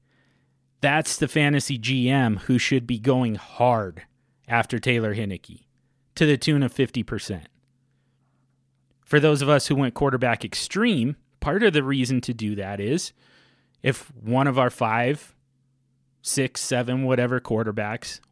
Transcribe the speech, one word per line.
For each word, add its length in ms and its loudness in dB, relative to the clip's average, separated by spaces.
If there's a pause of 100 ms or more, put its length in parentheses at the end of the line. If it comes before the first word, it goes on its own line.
(800)
that's 340 0
the 120 -2
fantasy 500 0
G 320 0
M 280 2
who 200 0
should 300 0
be 100 -2
going 380 2
hard 680 0 (440)
after 320 0
Taylor 360 0
Heinicke 500 -10 (500)
to 100 4
the 120 4
tune 260 2
of 100 -2
fifty 300 -2
percent. 440 -8 (1600)
For 140 2
those 240 4
of 40 0
us 200 2
who 80 2
went 180 0
quarterback 500 0
extreme, 720 -2 (240)
part 220 -2
of 120 4
the 100 2
reason 380 0
to 120 -6
do 220 -4
that 240 -6
is 340 -4 (720)
if 320 -4
one 320 0
of 100 2
our 140 4
five, 640 -2 (880)
six, 380 -2
seven, 420 -2
whatever 360 0
quarterbacks 840 -4 (100)